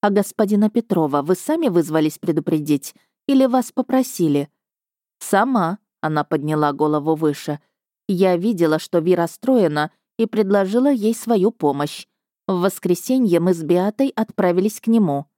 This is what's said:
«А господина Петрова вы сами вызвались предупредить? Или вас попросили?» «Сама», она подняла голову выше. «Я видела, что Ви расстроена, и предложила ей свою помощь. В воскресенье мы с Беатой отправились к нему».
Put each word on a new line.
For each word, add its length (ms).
«А 100
господина 600
Петрова 520
вы 120
сами 320
вызвались 520
предупредить? 760
Или 200
вас 260
попросили?» 760
«Сама», 600
она 220
подняла 500
голову 440
выше. 420
«Я 300
видела, 420
что 220
Ви 160
расстроена, 760
и 100
предложила 680
ей 220
свою 360
помощь. 560
В 120
воскресенье 760
мы 160
с 80
Беатой 460
отправились 720
к 80
нему». 380